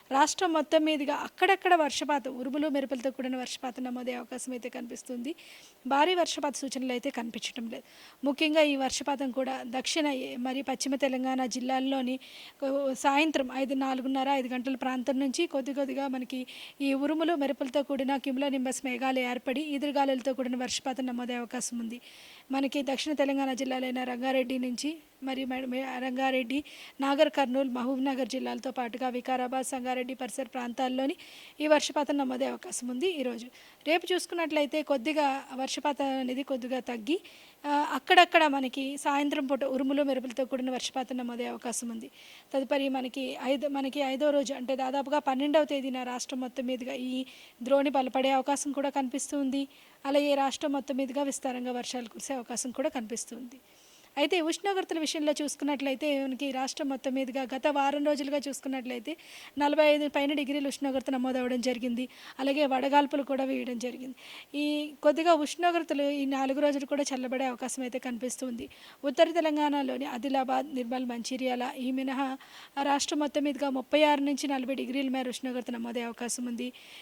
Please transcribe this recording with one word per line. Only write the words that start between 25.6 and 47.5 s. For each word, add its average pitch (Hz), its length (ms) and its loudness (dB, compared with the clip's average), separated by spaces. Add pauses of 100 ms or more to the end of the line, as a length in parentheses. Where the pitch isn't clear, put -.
మే-, 254 320 -4
రంగారెడ్డి, 262 680 0 (360)
నాగర్ 277 300 4
కర్నూలు, 269 400 2
మహబూబ్ 254 340 0
నగర్ 262 240 0
జిల్లాలతో 240 420 -4
పాటుగా 247 380 -4
వికారాబాద్, 254 580 -2
సంగారెడ్డి 254 480 -4
పరిసర 254 280 -6
ప్రాంతాల్లోని 254 720 -2 (440)
ఈ 302 60 0
వర్షపాతం 302 520 4
నమోదయ్యే 262 320 0
అవకాశం 247 380 -8
ఉంది 254 220 0 (100)
ఈరోజు. 240 260 -4 (400)
రేపు 339 260 2
చూసుకున్నట్లయితే 311 720 0
కొద్దిగా 277 600 0 (100)
వర్షపాతం 269 680 -2
అనేది 254 220 -2
కొద్దిగా 254 380 -4
తగ్గి, 240 400 -2 (460)
ఆ, 294 40 -2 (220)
అక్కడక్కడ 339 540 6
మనకి 269 500 -2
సాయంత్రం 285 500 0
పూట 269 180 0
ఉరుములు 269 380 2
మెరుపులతో 262 420 0
కూడిన 254 260 -2
వర్షపాతం 254 460 -4
నమోదయ్యే 240 340 -4
అవకాశం 233 380 -6
ఉంది. 226 220 -10 (440)
తదుపరి 277 340 2
మనకి 262 540 -4
ఐదు-, 269 260 0
మనకి 277 320 -2
ఐదో 269 300 2
రోజు 277 240 2
అంటే 254 220 -2
దాదాపుగా 262 420 0
పన్నెండవ 294 460 4
తేదీన 269 380 -2
రాష్ట్రం 247 380 -6
మొత్తం 254 260 -6
మీదుగా 254 280 -4
ఈ 254 300 -4 (380)